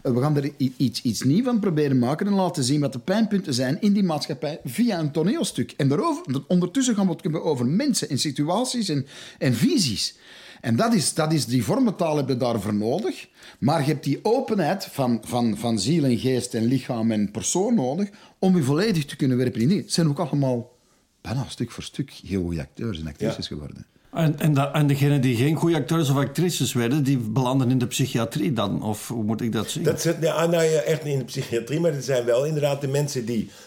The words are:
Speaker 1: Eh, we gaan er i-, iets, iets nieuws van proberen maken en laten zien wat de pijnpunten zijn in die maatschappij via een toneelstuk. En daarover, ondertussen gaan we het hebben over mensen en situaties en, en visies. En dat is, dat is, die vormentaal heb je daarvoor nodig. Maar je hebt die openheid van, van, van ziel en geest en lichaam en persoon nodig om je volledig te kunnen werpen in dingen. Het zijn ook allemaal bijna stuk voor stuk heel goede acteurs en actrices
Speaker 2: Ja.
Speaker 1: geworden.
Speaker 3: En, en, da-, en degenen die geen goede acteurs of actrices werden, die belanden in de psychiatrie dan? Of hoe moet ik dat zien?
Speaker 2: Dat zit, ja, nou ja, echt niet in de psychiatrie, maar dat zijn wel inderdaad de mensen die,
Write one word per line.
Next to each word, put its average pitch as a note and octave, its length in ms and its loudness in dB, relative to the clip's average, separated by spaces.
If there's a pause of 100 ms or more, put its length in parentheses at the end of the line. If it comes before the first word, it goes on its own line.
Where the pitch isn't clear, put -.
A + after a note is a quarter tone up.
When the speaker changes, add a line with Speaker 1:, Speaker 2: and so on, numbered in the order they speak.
Speaker 1:
Eh, C3+ 100 0
we B2 80 2
gaan D3 160 2
er C#3+ 200 -2
i-, C3 200 0
iets, B2 240 0
iets A2+ 200 -2
nieuws D3+ 240 2
van A#3+ 140 0
proberen D3+ 400 2
maken D3 280 0
en G3+ 60 2
laten F3+ 300 0
zien C#3+ 180 2
wat C#3 120 0
de B2 60 -8
pijnpunten G3 540 0
zijn B2+ 280 0
in G3+ 120 4
die G3+ 100 2
maatschappij D#3 640 -2
via F#3+ 340 0
een D3+ 120 0
toneelstuk. F3+ 680 0
En D3 100 2
daarover, D4 360 0 (240)
ondertussen G3 480 2
gaan G3 120 2
we F3 60 -2
het - 100 -8
hebben D#3+ 200 -4
over C3 220 0
mensen A3 440 0
en C#3 100 -2
situaties F3+ 680 -2
en, C#3+ 160 -2 (320)
en C3 160 0
visies. D3+ 640 0 (440)
En A#2 140 0
dat A#3 180 2
is, E3 200 2
dat D#3 200 0
is, C3+ 120 2
die A#2 180 2
vormentaal F3+ 540 0
heb C3+ 100 0
je C3 100 0
daarvoor A#2 360 0
nodig. C3+ 540 -2 (320)
Maar D3+ 200 2
je C3 60 0
hebt C#3+ 180 0
die C#3+ 180 -2
openheid G3+ 680 0
van, A#2+ 340 0
van, A#2 320 0
van A2+ 220 -2
ziel D3 240 2
en B2 140 2
geest B2 360 -2
en A2+ 120 0
lichaam A#2+ 460 0
en G#2 200 0
persoon G3 440 0
nodig E3 340 0 (300)
om F#3 160 4
je E3 80 4
volledig D#3+ 420 2
te - 100 -14
kunnen C3 220 2
werpen B2 240 0
in B2 60 4
dingen. F#3 160 2
Het - 100 -10
zijn E3 160 4
ook C#3+ 100 -2
allemaal C3+ 520 0 (500)
bijna - 260 -4
stuk - 240 -6
voor - 120 -12
stuk - 280 -8 (140)
heel F#2+ 180 -2
goede E2+ 180 -2
acteurs F#2+ 380 -8
en D#2+ 80 -6
actrices F#2 400 -4
Speaker 2:
Ja. - 80 -10
Speaker 1:
geworden. C#2+ 300 -12 (280)
Speaker 3:
En, D3 260 2
en, D#3 140 4
da-, C#3+ 200 2
en D3+ 140 4
degenen C#3+ 340 4
die B2+ 140 2
geen C#3+ 200 2
goede E3+ 200 2
acteurs D3+ 340 2
of C#3 80 4
actrices D3 560 0
werden, B2 300 2
die C3+ 140 2
belanden B2 540 0
in C3 60 4
de A#2 100 0
psychiatrie C3+ 680 -2
dan? G2 300 -2
Of G#2+ 240 -4
hoe A2+ 160 -4
moet G#2+ 180 -2
ik A#2+ 100 -2
dat A2 180 -2
zien? - 140 -6
Speaker 2:
Dat D#3 180 0
zit, D#3+ 200 -2
ja, D#3 240 0
nou E3+ 180 2
ja, D#3 160 2
echt D3+ 240 0
niet C#3+ 100 -4
in C3+ 60 0
de B2+ 60 -4
psychiatrie, B2+ 540 -4
maar E3+ 140 2
dat C3+ 100 -6
zijn B2 220 -2
wel A#2+ 200 2
inderdaad C#3+ 360 -2
de C#3+ 60 -4
mensen C3+ 380 -2
die, A2+ 240 -4 (180)